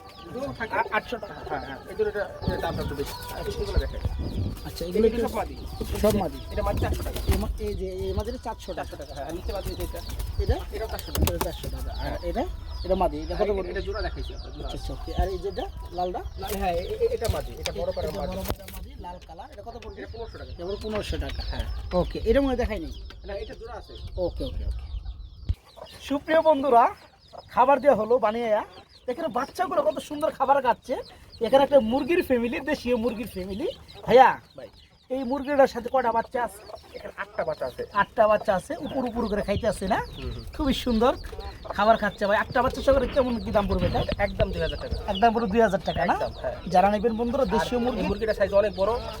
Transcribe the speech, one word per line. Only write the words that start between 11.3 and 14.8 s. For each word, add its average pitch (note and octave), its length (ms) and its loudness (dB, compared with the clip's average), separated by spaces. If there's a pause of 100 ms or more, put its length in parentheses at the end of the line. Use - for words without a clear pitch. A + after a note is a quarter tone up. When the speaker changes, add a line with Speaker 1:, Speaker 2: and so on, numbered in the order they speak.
Speaker 2:
এটা E3 100 -2
চারশো D#3+ 240 -6
টাকা। - 240 -8
আর - 40 -8
Speaker 1:
হ্যাঁ। C#3+ 260 -4
Speaker 2:
এটা? F3 220 -2 (400)
এটা F3+ 100 0
মাদি। E3+ 220 2
এটা D#3 180 -6
কত E3 60 -2
Speaker 1:
হ্যাঁ, G#3 160 2
Speaker 2:
পড়বে? F3+ 140 -4
Speaker 1:
এটা F#3+ 100 -6
জোড়া G3+ 220 -4
দেখাইছি - 320 -6
আপনার, - 180 -12
জোড়া C#3+ 160 -8
Speaker 2:
আচ্ছা, D3 140 -8